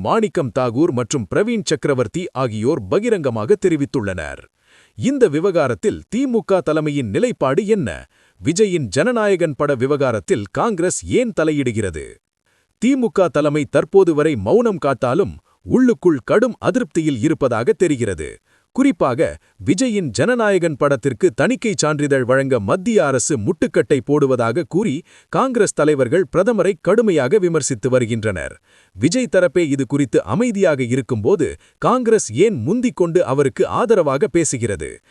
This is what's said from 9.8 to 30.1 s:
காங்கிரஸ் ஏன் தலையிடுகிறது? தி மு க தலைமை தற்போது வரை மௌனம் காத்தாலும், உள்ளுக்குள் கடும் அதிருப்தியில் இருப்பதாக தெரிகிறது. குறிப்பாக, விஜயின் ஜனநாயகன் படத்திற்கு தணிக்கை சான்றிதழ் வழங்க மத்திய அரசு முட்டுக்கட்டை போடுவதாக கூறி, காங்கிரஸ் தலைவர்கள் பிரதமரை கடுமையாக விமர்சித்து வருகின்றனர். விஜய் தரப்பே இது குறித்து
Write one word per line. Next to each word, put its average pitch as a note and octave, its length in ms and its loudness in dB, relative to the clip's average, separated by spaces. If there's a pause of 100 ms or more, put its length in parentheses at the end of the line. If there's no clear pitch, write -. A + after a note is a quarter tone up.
காங்கிரஸ் F3 480 -2 (120)
ஏன் A3 240 0
தலையிடுகிறது? A2+ 720 -2 (760)
தி A#3+ 140 2
மு B3 140 0
க F#3 180 2
தலைமை D3 420 0
தற்போது E3+ 440 2
வரை D3+ 260 2
மௌனம் F3+ 420 0
காத்தாலும், C3+ 520 -2 (320)
உள்ளுக்குள் G3 600 2
கடும் G#3+ 340 2
அதிருப்தியில் E3 640 -2
இருப்பதாக C#3 520 0
தெரிகிறது. A2 560 -2 (460)
குறிப்பாக, E3 460 0 (380)
விஜயின் F#3+ 500 0
ஜனநாயகன் F3+ 680 0
படத்திற்கு C#3+ 560 0
தணிக்கை A3 400 0
சான்றிதழ் C#3+ 500 0
வழங்க C3 360 2
மத்திய F#3 440 0
அரசு C3+ 340 0
முட்டுக்கட்டை D3+ 640 0
போடுவதாக C3 640 0
கூறி, D#3+ 280 -2 (400)
காங்கிரஸ் A3+ 420 0
தலைவர்கள் D3 500 2
பிரதமரை G3 560 0
கடுமையாக F#3 580 2
விமர்சித்து D3+ 500 -2
வருகின்றனர். A2 640 -2 (420)
விஜய் E3+ 340 0
தரப்பே F3+ 380 2
இது C3+ 180 0
குறித்து C#3 400 0